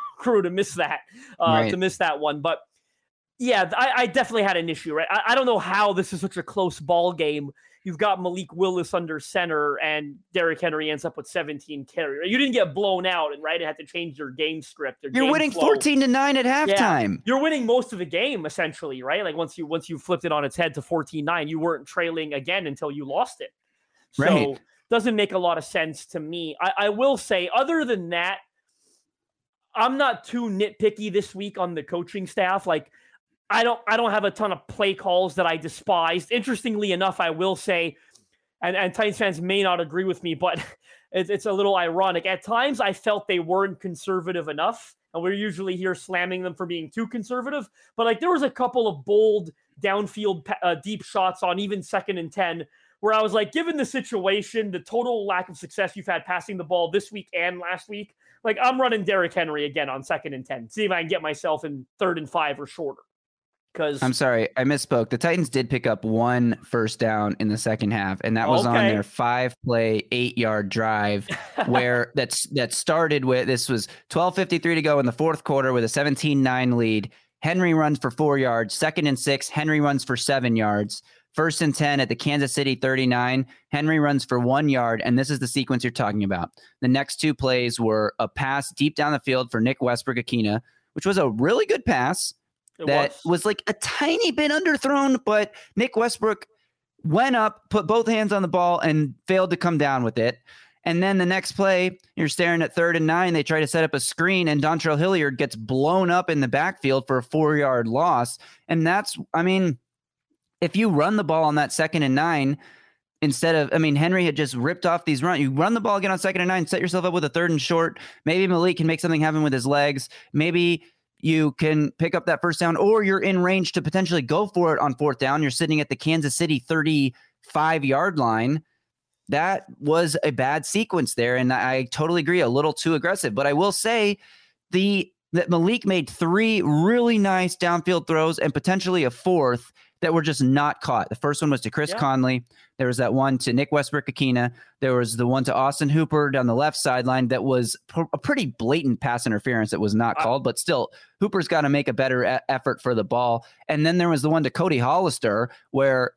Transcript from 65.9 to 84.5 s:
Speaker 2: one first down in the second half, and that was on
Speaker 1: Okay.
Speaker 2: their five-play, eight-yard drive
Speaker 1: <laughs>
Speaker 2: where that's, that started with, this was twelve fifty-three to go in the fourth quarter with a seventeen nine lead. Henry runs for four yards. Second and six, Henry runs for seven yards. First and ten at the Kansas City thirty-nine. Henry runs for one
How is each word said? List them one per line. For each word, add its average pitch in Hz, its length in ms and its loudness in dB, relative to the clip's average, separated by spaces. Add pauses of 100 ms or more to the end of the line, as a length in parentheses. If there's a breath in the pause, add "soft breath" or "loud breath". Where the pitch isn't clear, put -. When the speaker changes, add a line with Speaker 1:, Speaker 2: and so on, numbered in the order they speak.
Speaker 2:
one 117 580 2
first 110 360 -2
down 107 400 0
in 110 80 0
the 107 100 0
second 110 320 -2
half, 98 340 -2
and 113 140 0
that 113 100 0
was - 200 2
on 117 100 2
Speaker 1:
Okay. 107 140 4
Speaker 2:
their 104 100 0
five-play, 120 1080 0
eight-yard 117 580 -2
drive 104 580 0 (200)
Speaker 1:
<laughs> - 180 -4
Speaker 2:
where 123 480 0
that's, - 380 -2
that 127 200 -2
started 156 540 0
with, 127 220 2
this 123 200 0
was 113 200 -2 (220 loud breath)
twelve 175 260 0
fifty-three 170 400 0
to 160 80 2
go 147 160 4
in 127 80 2
the 120 40 2
fourth 151 320 0
quarter 135 300 2
with 120 100 2
a 113 60 0
seventeen 143 540 0
nine 127 340 2
lead. 110 340 2 (280 soft breath)
Henry 175 340 2
runs 151 240 4
for 127 140 -4
four 143 260 2
yards. 117 380 0
Second 156 320 0
and 135 100 2
six, - 320 -2
Henry 151 320 2
runs 143 220 2
for 127 120 -2
seven 123 400 0
yards. 104 460 0 (320 soft breath)
First 156 300 0
and 143 100 2
ten 143 260 0
at 127 100 0
the 117 60 -2
Kansas 143 380 -2
City 135 220 0
thirty-nine. 127 720 0 (220 loud breath)
Henry 151 300 2
runs 143 240 2
for 123 160 -2
one 135 300 2